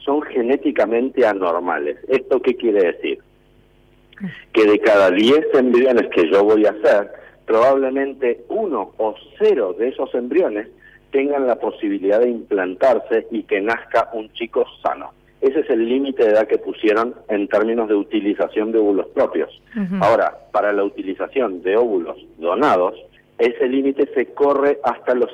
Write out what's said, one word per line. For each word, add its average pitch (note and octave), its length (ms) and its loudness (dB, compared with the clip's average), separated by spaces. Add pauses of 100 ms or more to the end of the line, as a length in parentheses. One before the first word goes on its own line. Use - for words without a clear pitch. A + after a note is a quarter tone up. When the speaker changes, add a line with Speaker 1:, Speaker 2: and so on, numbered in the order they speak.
Speaker 1:
son C#3+ 200 -2
genéticamente B2 1040 0
anormales. F2 680 -2 (100)
¿Esto B2+ 340 0
qué B2 140 0
quiere G2+ 380 2
decir? C#2 260 -8 (1300)
Que G#2+ 120 4
de G#2 140 4
cada G2+ 320 4
diez B2 420 4
embriones B2+ 560 4
que E2+ 220 0
yo G2 120 4
voy G#2 220 4
a G2+ 60 4
hacer, G#2 400 2 (340)
probablemente C3 1000 0
uno D#3+ 500 -4
o G#2+ 160 -2 (240)
cero C3 400 2
de A#2 120 0
esos C3+ 260 -6
embriones B2 540 -2 (420)
tengan C#3 340 0
la A#2 120 0
posibilidad G2+ 640 -2
de B2 80 2
implantarse G#2+ 1000 -2
y A2 140 -6
que G2+ 180 -4
nazca A2+ 520 -2
un A2 200 -10
chico A#2 320 -4 (160)
sano. - 300 -6 (300)
Ese C3+ 180 0
es C#3+ 100 -2
el A#2 180 0
límite C3 360 0
de G#2+ 80 4
edad G#2+ 160 2
que A2+ 100 0
pusieron A2 580 -2 (120)
en G2+ 200 -2
términos A2+ 400 0
de G#2+ 80 2
utilización G2+ 760 -2
de A2+ 80 2
óvulos G2+ 280 0
propios. - 420 -2 (260)
Speaker 2:
Ujú. F#3+ 280 -4
Speaker 1:
Ahora, G2+ 340 2 (140)
para G#2 220 0
la G2+ 120 0
utilización F#2+ 760 -6
de F#2+ 160 0
óvulos F2+ 400 -2 (200)
donados, F#2+ 580 0 (420)
ese A#2+ 300 0
límite C#3 460 0
se A#2+ 200 -2
corre C#3+ 500 0
hasta B2 300 -2
los B2 200 0